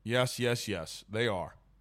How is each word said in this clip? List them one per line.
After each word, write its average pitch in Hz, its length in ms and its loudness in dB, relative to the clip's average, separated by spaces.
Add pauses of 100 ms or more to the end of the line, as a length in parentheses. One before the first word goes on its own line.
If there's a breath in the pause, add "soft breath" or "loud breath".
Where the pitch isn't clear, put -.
Yes, 123 360 2
yes, 120 280 2
yes. 87 400 -6
They 110 200 0
are. 87 280 -2 (260)